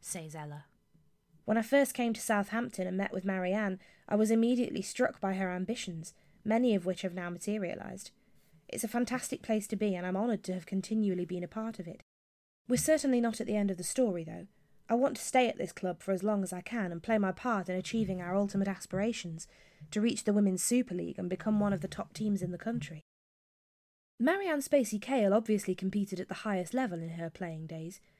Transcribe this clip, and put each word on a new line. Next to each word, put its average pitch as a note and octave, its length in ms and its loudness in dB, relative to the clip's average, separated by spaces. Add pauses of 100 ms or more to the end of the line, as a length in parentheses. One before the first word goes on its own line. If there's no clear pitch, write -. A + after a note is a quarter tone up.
says D#3+ 340 -10
Ella. D3 320 -10 (760)
"When A3 140 4
I A3+ 40 2
first C4+ 320 4
came A#3 200 0
to - 60 -10
Southampton G3+ 680 0
and F#3 100 -2
met G3 160 0
with F#3 120 -4
Marianne, F#3+ 540 0 (300)
I G#3 80 2
was G#3+ 140 4
immediately A#3 520 2
struck - 380 -2
by F#3+ 140 -2
her F#3+ 180 -2
ambitions, F3+ 640 -6 (300)
many A3+ 300 4
of F3 120 2
which F#3 160 -2
have F3+ 120 -4
now F3 140 -6
materialised. F#3+ 840 -6 (580)
It's - 140 -6
a A3 60 -2
fantastic B3 540 -2
place G#3+ 260 0
to G#3 80 -2
be, G3+ 180 2
and F3 120 -4
I'm F#3 100 0
honoured A3 280 0
to F#3 100 -2
have F#3 120 -8
continually F#3+ 580 0
been F3 200 -4
a E3+ 40 -8
part A3 300 -8
of E3+ 80 -8
it. - 160 -14 (640)
We're B3 120 4
certainly C#4 420 4
not A#3 200 0
at - 60 -4
the G#3 100 0
end G3+ 140 2
of F3+ 60 -2
the F3 80 -8
story, F#3 400 0
though. E3+ 240 -10 (400)
I A3+ 60 4
want B3 220 2
to - 60 -10
stay B3+ 260 4
at - 100 -4
this - 140 -4
club F3+ 280 -4
for G3 120 -2
as F#3 100 0
long G3+ 200 2
as F#3 100 -4
I F3+ 100 -8
can G#3 280 -4
and E3+ 120 -8
play A3 160 2
my F#3+ 140 2
part G3+ 360 -2
in F#3 80 0
achieving F#3+ 440 -2
our F3 160 -2
ultimate G3 320 2
aspirations, F3+ 800 -4 (440)
to G#3 100 0
reach A#3 240 2
the G#3 80 4
Women's G3 300 4
Super B3 320 2
League E3+ 240 -4
and F3+ 100 -4
become G#3 320 0
one G3+ 120 4
of F3+ 80 0
the F#3+ 80 -6
top - 240 -8
teams G#3 300 0
in F3+ 80 -4
the F3 80 -8
country." A#3 440 -6 (1160)
Marianne D#4+ 440 2
Spacey A3 380 2
Cale G#3+ 340 4
obviously G#3+ 400 2
competed F#3+ 440 -2
at F#3 100 -8
the - 180 -8
highest F#3 260 -2
level A3 280 -2
in E3 100 -6
her E3 180 -6
playing D#3+ 380 -8
days. D#3+ 340 -10 (200)